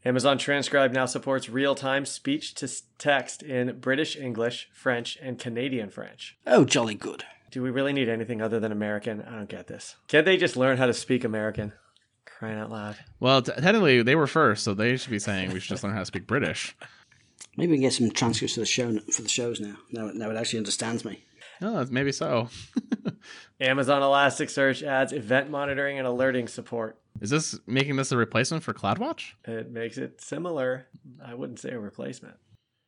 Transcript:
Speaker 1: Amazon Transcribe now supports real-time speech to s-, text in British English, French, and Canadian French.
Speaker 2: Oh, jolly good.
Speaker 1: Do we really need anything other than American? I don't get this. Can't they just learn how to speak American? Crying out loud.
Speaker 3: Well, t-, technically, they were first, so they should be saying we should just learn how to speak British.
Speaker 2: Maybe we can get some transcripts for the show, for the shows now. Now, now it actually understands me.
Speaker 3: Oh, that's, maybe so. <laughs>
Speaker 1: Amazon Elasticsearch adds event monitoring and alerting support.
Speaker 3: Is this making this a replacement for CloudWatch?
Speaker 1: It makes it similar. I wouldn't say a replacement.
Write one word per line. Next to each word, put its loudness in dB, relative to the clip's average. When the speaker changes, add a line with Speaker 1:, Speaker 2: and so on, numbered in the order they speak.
Speaker 1:
Amazon 4
Transcribe 2
now 2
supports -2
real-time 0
speech -4
to -8
s-, -8
text 0
in -2
British 0
English, -4
French, -2
and -8
Canadian -4
French. -16
Speaker 2:
Oh, 8
jolly 2
good. -10
Speaker 1:
Do -6
we 0
really 0
need 2
anything -2
other 0
than 0
American? -2
I -14
don't -10
get -12
this. -14
Can't 6
they 6
just 2
learn 4
how 4
to 4
speak 0
American? -2
Crying -10
out -8
loud. -8
Speaker 3:
Well, 4
t-, -4
technically, 6
they 4
were 4
first, 4
so 0
they 2
should -8
be -2
saying -2
we -4
should -10
just -4
learn -2
how -2
to -4
speak -8
British. -2
Speaker 2:
Maybe 2
we 6
can 4
get 4
some 4
transcripts 0
for -2
the 0
show, 0
for -2
the -6
shows -2
now. -10
Now, -6
now -4
it -4
actually -2
understands -2
me. -10
Speaker 3:
Oh, -2
that's, 0
maybe 2
so. 0
<laughs> -12
Speaker 1:
Amazon 2
Elasticsearch 4
adds 0
event 0
monitoring -2
and -2
alerting 2
support. -8
Speaker 3:
Is -6
this 0
making 0
this 0
a 2
replacement 2
for -6
CloudWatch? -4
Speaker 1:
It -8
makes -8
it -10
similar. -4
I -14
wouldn't -10
say -8
a -8
replacement. -10